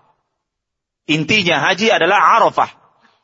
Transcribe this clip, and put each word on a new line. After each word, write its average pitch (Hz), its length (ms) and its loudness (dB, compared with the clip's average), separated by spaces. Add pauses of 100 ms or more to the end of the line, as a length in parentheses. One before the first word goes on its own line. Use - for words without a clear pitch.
(1120)
Intinya 165 480 -2
haji 185 320 -2
adalah 185 480 2
Arafah. 151 320 0 (540)